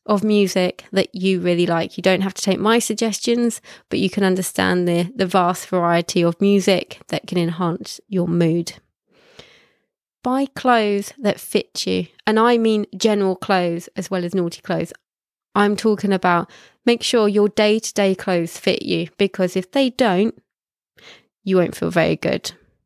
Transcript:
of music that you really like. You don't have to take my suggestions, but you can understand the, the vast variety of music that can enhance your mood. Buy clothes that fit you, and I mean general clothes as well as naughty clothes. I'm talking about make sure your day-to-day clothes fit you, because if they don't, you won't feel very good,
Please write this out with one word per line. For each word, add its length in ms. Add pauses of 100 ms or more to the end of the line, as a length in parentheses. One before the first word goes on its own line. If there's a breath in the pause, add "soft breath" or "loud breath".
of 180
music 680
that 220
you 260
really 260
like. 300
You 60
don't 200
have 120
to 80
take 160
my 200
suggestions, 840 (280 loud breath)
but 100
you 100
can 160
understand 640
the, 260
the 120
vast 420
variety 540
of 180
music 680
that 180
can 120
enhance 720
your 180
mood. 480 (1500 soft breath)
Buy 320
clothes 640
that 220
fit 460
you, 220 (180)
and 120
I 200
mean 260 (100)
general 420
clothes 600
as 140
well 120
as 120
naughty 260
clothes. 320 (600)
I'm 220
talking 360
about 380 (340 loud breath)
make 180
sure 240
your 220
day-to-day 680
clothes 420
fit 240
you, 340
because 400
if 160
they 160
don't, 460 (1080 loud breath)
you 140
won't 180
feel 160
very 260
good, 360 (340)